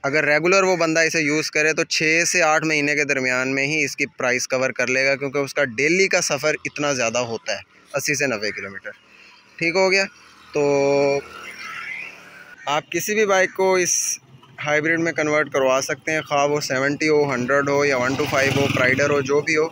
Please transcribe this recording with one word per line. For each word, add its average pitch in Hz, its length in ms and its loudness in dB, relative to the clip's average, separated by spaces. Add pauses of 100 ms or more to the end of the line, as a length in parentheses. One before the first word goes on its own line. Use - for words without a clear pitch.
अगर 143 200 2
regular 165 400 4
वो 185 120 2
बंदा 165 260 2
इसे 160 180 0
यूज़ 151 300 0
करे 156 220 2
तो 160 140 0
छः 165 380 0
से 180 180 0
आठ 160 220 4
महीने 147 300 0
के 147 100 2
दरमियान 131 460 0
में 135 140 -2
ही 151 200 -2
इसकी 135 240 -4
price 123 400 -2
cover 131 240 0
कर 120 160 -2
लेगा, 135 280 2
क्योंकि 139 240 -4
उसका 139 240 -2 (100)
daily 165 340 2
का 185 140 2
सफ़र 147 340 -2 (100)
इतना 143 280 -4
ज़्यादा 120 280 0
होता 113 340 -6
है, 98 60 -12 (300)
अस्सी 151 220 -2
से 139 120 -2
नब्बे 107 240 -2
किलोमीटर। 98 400 -12 (680)
ठीक 165 160 -2
हो 190 160 4
गया, 196 140 2
तो 139 1160 0 (1500)
आप 147 240 -2
किसी 170 220 -4
भी 214 120 2
bike 190 260 2
को 190 260 2
इस 175 160 0 (680)
hybrid 151 400 0
में 165 140 0
convert 151 380 0
करवा 135 300 2
सकते 156 300 -6
हैं, 156 100 -2
खा 143 240 0
वो 147 160 0
सेवेंटी 143 440 -2
हो, 147 200 4
हंड्रेड 139 420 0
हो 143 160 2
या 139 140 2
वन 127 180 0
टू 151 100 -2
फ़ाइव 139 340 2
हो, 139 80 2
Prider 131 420 2
हो, 143 120 2
जो 143 200 0
भी 156 120 -2
हो। 156 180 0